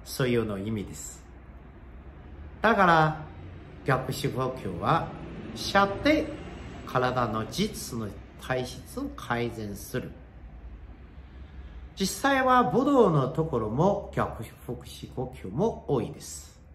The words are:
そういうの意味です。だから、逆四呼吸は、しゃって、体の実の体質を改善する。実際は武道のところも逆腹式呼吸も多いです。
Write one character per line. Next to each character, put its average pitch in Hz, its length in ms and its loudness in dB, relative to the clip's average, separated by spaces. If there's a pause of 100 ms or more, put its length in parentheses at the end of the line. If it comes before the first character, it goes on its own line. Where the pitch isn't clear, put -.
そ - 220 -4
う - 20 0
い 120 80 2
う 113 100 2
の 104 120 -4
意 101 140 -4
味 104 140 -4
で - 80 -12
す。 - 300 -14 (1400)
だ 226 140 8
か 196 100 8
ら、 156 360 6 (640)
逆 131 260 2
四 - 180 -2
呼 110 120 -2
吸 - 380 -4
は、 151 280 2 (480)
し - 200 -4
ゃ 202 100 8
っ - 120 -2
て、 302 280 4 (600)
体 123 420 2
の 110 200 -2
実 - 500 -4
の 107 100 -4 (340)
体 127 240 -2
質 - 340 -10
を 277 40 -6 (120)
改 117 360 -2
善 107 240 -8
す - 240 -6
る。 - 120 -10 (1800)
実 - 260 -4
際 269 220 4
は 254 200 8
武 254 220 4
道 247 260 8
の 135 180 4
と 160 160 0
こ 127 140 0
ろ 110 100 -2
も 165 460 2
逆 113 280 -2 (220)
腹 120 200 -6
式 - 300 -14
呼 127 220 -6
吸 - 120 -12
も 208 380 0
多 131 140 2
い - 100 -4
で - 100 -14
す。 - 380 -16 (160)